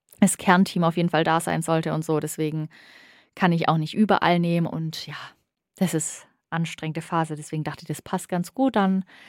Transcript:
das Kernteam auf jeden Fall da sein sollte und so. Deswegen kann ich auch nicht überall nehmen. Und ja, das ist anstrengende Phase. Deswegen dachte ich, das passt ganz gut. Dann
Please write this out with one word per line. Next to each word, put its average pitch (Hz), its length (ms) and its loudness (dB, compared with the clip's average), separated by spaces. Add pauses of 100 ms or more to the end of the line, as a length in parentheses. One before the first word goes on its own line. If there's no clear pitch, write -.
(200)
das - 180 4
Kernteam 185 460 4
auf 160 140 2
jeden 170 120 2
Fall 156 140 2
da 165 160 2
sein 165 240 -2
sollte 160 320 0
und 156 100 -4
so. 156 140 0
Deswegen 156 500 -4 (640)
kann 180 180 2
ich 165 180 2
auch 160 80 4
nicht 156 180 -4
überall 185 440 4
nehmen. 170 280 2
Und 160 400 -8
ja, 147 80 -10 (600)
das 180 180 0
ist - 320 -6 (220)
anstrengende 160 520 -4
Phase. 160 340 -2
Deswegen 151 300 -6
dachte - 180 -10
ich, - 40 -20
das 151 140 -6
passt - 280 -6
ganz 175 240 -4
gut. 262 240 0
Dann 190 260 2 (260)